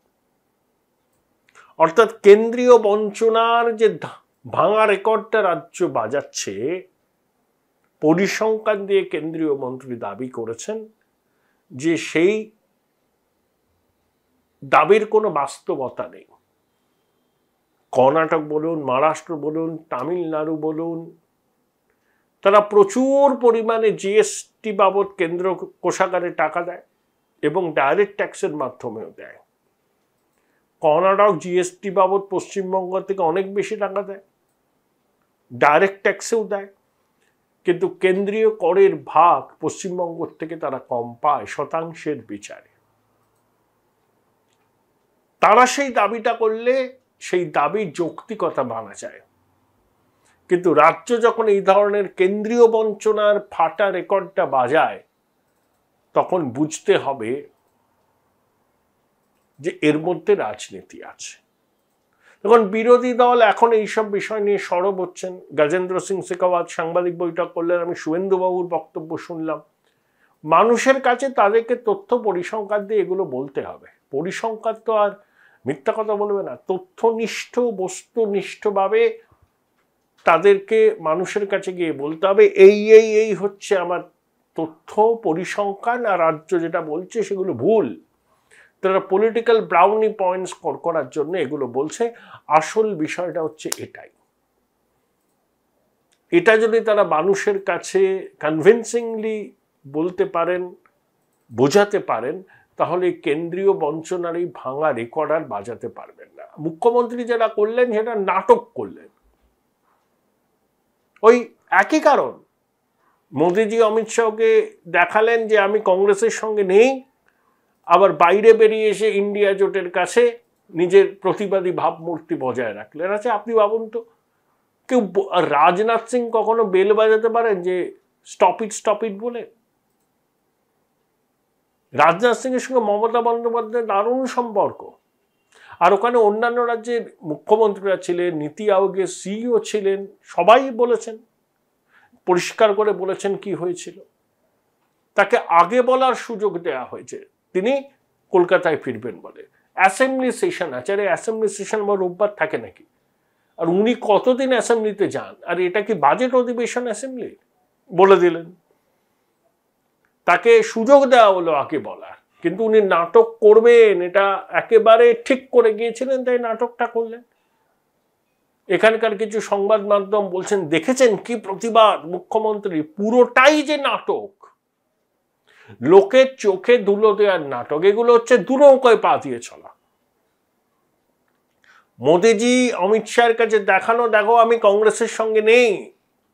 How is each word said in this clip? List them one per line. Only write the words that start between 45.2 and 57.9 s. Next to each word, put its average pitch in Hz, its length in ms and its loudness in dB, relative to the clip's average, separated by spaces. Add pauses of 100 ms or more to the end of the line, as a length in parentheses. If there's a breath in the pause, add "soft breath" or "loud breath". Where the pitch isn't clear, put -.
তারা 220 260 6
সেই 277 220 -4
দাবিটা 226 440 -2
করলে 233 680 -4 (200)
সেই 180 280 -4
দাবি 156 480 -2
যৌক্তিকতা 170 720 -6
ভাঙা 101 300 -12
যায়, - 260 -18 (1300)
কিন্তু 175 260 0
রাজ্য 160 480 2
যখন 233 260 0
এই 202 120 2
ধরনের 202 480 0
কেন্দ্রীয় 214 600 2
বঞ্চনার 214 720 0 (100)
ফাটা 165 400 -2
রেকর্ডটা 180 560 -4
বাজায়, 127 560 0 (1120)
তখন 151 360 -2
বুঝতে 156 460 -2
হবে 127 520 -8 (2000)